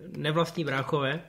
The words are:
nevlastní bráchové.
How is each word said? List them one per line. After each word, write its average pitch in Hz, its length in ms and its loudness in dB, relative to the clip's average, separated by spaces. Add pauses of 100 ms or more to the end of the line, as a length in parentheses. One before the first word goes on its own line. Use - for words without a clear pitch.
(180)
nevlastní 156 460 0
bráchové. 143 640 0